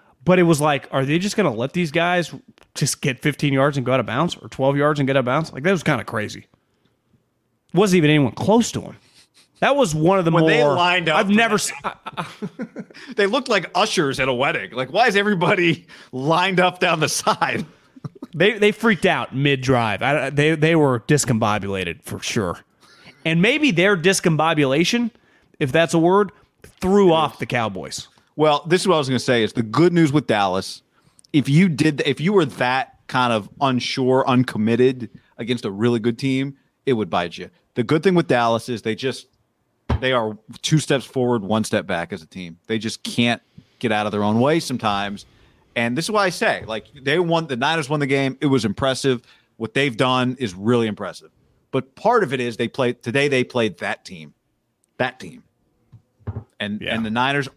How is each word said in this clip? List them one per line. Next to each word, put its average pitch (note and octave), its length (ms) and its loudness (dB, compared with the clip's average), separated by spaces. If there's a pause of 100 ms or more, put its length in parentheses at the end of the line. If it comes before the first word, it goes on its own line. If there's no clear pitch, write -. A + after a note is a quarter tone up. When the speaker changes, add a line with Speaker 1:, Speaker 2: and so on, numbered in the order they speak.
(260)
Speaker 1:
But F3+ 140 4
it F3+ 40 6
was E3 180 4
like, D3 300 0
are C3+ 120 0
they C#3+ 160 0
just G3 160 -4
gonna F3+ 180 2
let A#2 200 -6
these F3 180 -2
guys E3+ 420 -2 (420)
just - 260 -2
get C3+ 180 -2
fifteen C#3+ 340 -2
yards C#3 240 2
and A#2+ 80 -2
go B2 80 0
out C3+ 60 2
of A2 60 -2
bounds, C3 320 -4
or - 120 -20
twelve C#3 280 0
yards D3 220 2
and C3+ 80 0
get C3+ 100 0
out C3+ 40 4
of B2 40 -4
bounds? D3 260 -2
Like, C3+ 120 -10
that F#3+ 80 2
was F#3 120 -2
kinda B2+ 200 -2
crazy. G#2+ 420 -8 (1300)
Wasn't F#3 240 4
even D3 120 4
anyone C#3+ 240 4
close A3 400 2
to G#2 80 -6
him. - 160 -16 (640)
That B3+ 180 2
was F#3+ 180 2
one E3+ 240 2
of E3+ 60 0
the E3 60 2
Speaker 2:
When E3 120 4
Speaker 1:
more D#3+ 80 4
Speaker 2:
they - 120 4
lined F3 460 2
up D#3 100 2
Speaker 1:
I've G3 80 0
Speaker 2:
for G3 60 0
Speaker 1:
never A3 240 4
Speaker 2:
that - 60 -4
Speaker 1:
s-, - 80 -6 (120)
I, G3 120 -8 (220)
I E3 80 -10 (840)
Speaker 2:
<laughs> C4+ 80 -18
They G3+ 120 2
looked B3+ 200 -2
like G3 280 0
ushers E3+ 440 0
at C3 80 0
a C3+ 60 0
wedding. B2 380 -2
Like, B2+ 200 -6
why G#3+ 160 2
is G3 80 2
everybody F3 720 0 (120)
<laughs> - 120 -20
lined E3+ 480 0
up F3+ 200 2
down E3+ 200 2
the D3 100 0
side? D#3+ 640 -2
<laughs> - 40 -20 (600)
Speaker 1:
They, G3+ 220 2
they G#3 140 2
freaked G#3 340 0
out C#3+ 300 -2
mid-drive. C3 640 0
I, C3+ 300 0
they, D3+ 240 2
they D#3+ 200 2
were C3+ 260 2
discombobulated G#2 1000 -2
for - 180 -12
sure. F2+ 380 -4 (680)
And E3 180 2
maybe C#4+ 260 2
their F#3+ 260 4
discombobulation, E3 1160 0 (480)
if C#3 120 -2
that's E3 220 2
a E3+ 60 2
word, F#3 320 2 (320)
threw F#3+ 500 2
off D#3 240 0
the B2+ 80 -8
Cowboys. G#2 640 -6 (280)
Speaker 2:
Well, D3+ 300 2
this F3 160 2
is - 60 -2
what F3+ 80 4
I - 20 4
was C#3+ 100 -2
gonna B2+ 120 0
say, A#2 240 2
is G#2 100 -2
the B2 80 -2
good C#3 320 2
news E3 180 4
with C#3+ 140 0
Dallas, G2 560 -2 (500)
if C#3 160 2
you E3 220 6
did, D3 380 0
if C#3 120 -2
you F3 140 0
were F3+ 120 4
that B2+ 600 -2
kind B2 280 0
of G#2 140 -2 (140)
unsure, C3 640 0
uncommitted B2 840 2 (260)
against A#2+ 260 -6
a A#2 60 -6
really A#2 300 0
good A#2 180 -2
team, C3+ 400 -4 (300)
it C3+ 60 2
would G#2 180 -2
bite F2 260 -2
you. F2 140 -16 (240)
The B2 80 -2
good D3 180 0
thing F#3+ 140 2
with E3 120 2
Dallas A#2 400 0
is A#2 140 -8
they A2+ 140 -4
just, B2+ 320 -8 (720)
they C3 120 -2
are A2 240 -2 (280)
two D#3 160 2
steps C3 260 -2
forward, B2 380 -2
one G#2+ 220 0
step G2 200 -2
back E2+ 260 -4
as F2+ 120 -10
a D#2+ 40 -20
team. F2 380 -14
They A2+ 140 -4
just G#2 240 -10
can't A#2+ 400 -2 (340)
get A#2 140 -4
out G#2+ 160 0
of G2 40 -4
their G#2 120 -2
own G#2+ 160 2
way D3+ 200 2
sometimes. G#2 680 -4 (480)
And A#2+ 220 -2
this E3 80 -4
is - 60 -6
why G#3 140 0
I F#3 40 0
say, E3 380 -2
like, A2 180 -8 (160)
they C3+ 160 0
won, E3 300 0
the C#3 100 -6
Niners D3 320 -2
won D3+ 100 -2
the C#3+ 60 0
game. C3+ 360 0
It D#3 40 0
was C3+ 180 2
impressive. B2+ 600 -2 (340)
What A2+ 160 -8
they've C#3 240 -2
done B2+ 400 0
is A2 160 -6
really A2+ 320 0
impressive. G2 460 -10 (400)
But - 240 -6
part A#3 280 2
of C3 80 -2
it C3+ 80 -2
is A#2+ 180 -4
they A#2 100 -2
played, B2 340 -2
today C#3 260 0
they C3 160 2
played A2+ 360 -2
that G#2 260 -8
team. D#2 300 -18 (640)
That B2 200 -6
team. - 220 -20 (1160)
And, G#2 200 -6
Speaker 1:
Yeah. - 140 -6
Speaker 2:
and A2+ 100 -4
the A2 60 -6
Niners C3 480 -2